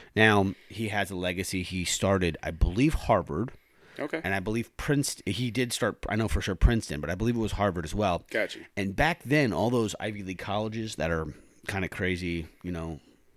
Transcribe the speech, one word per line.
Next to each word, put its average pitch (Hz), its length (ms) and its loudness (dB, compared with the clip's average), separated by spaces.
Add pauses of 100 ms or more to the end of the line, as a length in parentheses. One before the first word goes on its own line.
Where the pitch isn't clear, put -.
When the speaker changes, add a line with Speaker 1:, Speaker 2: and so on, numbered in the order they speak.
(160)
Speaker 1:
Now, 104 380 6 (160)
he 107 200 -6
has 101 200 -2
a 98 60 -8
legacy. 90 480 -2
He 90 200 -4
started, 90 600 2
I 80 80 -6
believe, 90 420 4
Harvard. 95 600 0 (440)
Speaker 2:
Okay. 151 260 -6
Speaker 1:
And 98 120 0
I 98 40 0
believe 110 380 -4
Princeton. - 560 0
He 123 160 -2
did 120 240 0
start, - 340 -2
I 101 80 -2
know 110 120 2
for 98 140 2
sure 101 120 -2
Princeton, 98 480 4
but 76 80 -4
I 85 60 -2
believe 113 220 0
it - 20 0
was 107 140 -2
Harvard 90 320 0
as 78 100 -6
well. 95 340 2
Speaker 2:
Gotcha. 104 300 -4 (180)
Speaker 1:
And 98 180 -2
back 156 280 0
then, 135 280 2
all 92 200 2
those 113 280 2
Ivy 104 220 -6
League 92 160 -8
colleges 110 600 -4
that 78 120 0
are 80 240 -2 (340)
kinda 95 220 -2
crazy, 87 560 -2 (160)
you 90 100 -6
know, 82 280 -6 (380)